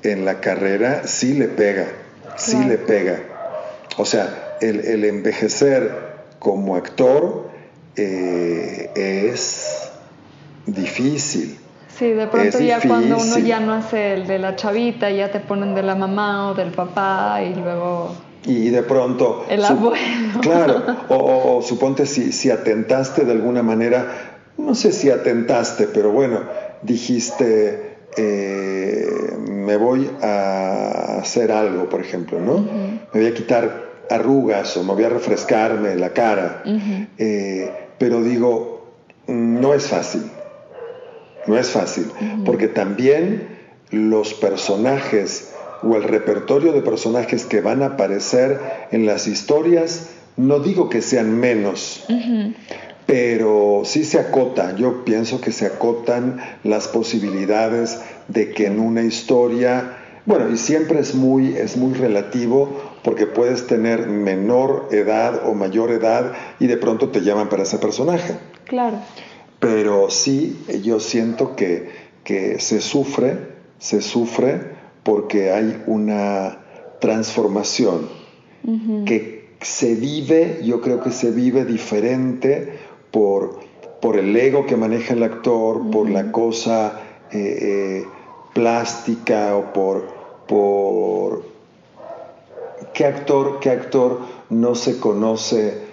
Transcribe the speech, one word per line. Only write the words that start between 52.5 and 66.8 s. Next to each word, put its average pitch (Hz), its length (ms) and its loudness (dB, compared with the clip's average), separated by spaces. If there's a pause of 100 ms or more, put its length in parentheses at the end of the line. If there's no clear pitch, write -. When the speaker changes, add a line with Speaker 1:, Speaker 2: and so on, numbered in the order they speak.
Speaker 1:
pero 107 800 4
sí 156 180 0
se 160 160 2
acota, 123 560 0
yo 123 300 0
pienso 113 340 0
que 113 120 -4
se 110 160 -2
acotan 120 760 -2 (220)
las 107 240 0
posibilidades 110 1120 -2 (260)
de 107 240 0
que 107 140 0
en 101 140 0
una 113 240 0
historia, 123 960 2 (280)
bueno, 143 240 4
y 117 80 0
siempre 156 420 2
es - 140 -2
muy, 131 420 4
es 110 220 -2
muy 131 160 2
relativo, 120 880 0 (220)
porque 107 240 2
puedes 120 400 0
tener 113 400 2
menor 104 840 2
edad 107 560 2
o 110 60 0
mayor 104 380 0
edad 113 400 2 (280)
y 127 60 2
de 120 120 2
pronto 117 320 0